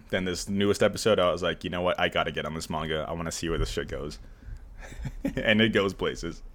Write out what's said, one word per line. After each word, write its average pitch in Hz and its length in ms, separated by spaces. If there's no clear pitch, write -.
Then 92 140
this 87 220
newest 101 360
episode, 98 360
I 90 120
was 85 100
like, 85 220
"You 90 60
know 87 120
what? 90 180
I 90 100
gotta 82 220
get 76 140
on 76 80
this 80 160
manga. 78 380
I 85 60
wanna 82 180
see - 180
where 80 80
this 73 120
shit 73 180
goes." 73 360
<laughs> - 1120
And 107 260
it 113 120
goes 98 200
places. 82 500